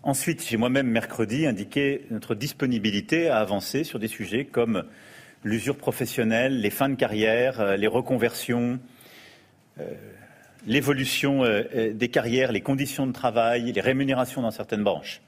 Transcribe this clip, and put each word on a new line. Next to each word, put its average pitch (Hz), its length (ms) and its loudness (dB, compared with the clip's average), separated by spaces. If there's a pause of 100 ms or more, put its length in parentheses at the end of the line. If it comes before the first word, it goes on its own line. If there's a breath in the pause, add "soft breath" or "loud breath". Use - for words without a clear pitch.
Ensuite, 147 420 -2
j'ai 117 100 -2
moi-même 127 300 2
mercredi 117 580 0
indiqué 139 680 -2
notre 110 260 -4
disponibilité 120 920 0
à 123 100 4
avancer 104 440 0
sur 147 160 -6
des 107 80 -4
sujets 107 380 -4
comme 117 400 0 (580 loud breath)
l'usure 113 340 -2
professionnelle, 120 840 0
les 131 100 2
fins 139 180 0
de 139 60 0
carrière, 113 680 2
euh, 98 140 4
les 101 140 2
reconversions, 120 880 0 (1040 loud breath)
euh, - 120 -10 (720 loud breath)
l'évolution, 135 760 0
euh, 110 220 4 (100)
euh, 113 180 0
des 117 180 0
carrières, 120 420 2
les 101 80 0
conditions 135 480 -2
de 120 40 -2
travail, 117 600 0
les 101 80 0
rémunérations 131 600 0
dans 113 120 -2
certaines 104 320 -4
branches. 85 440 -2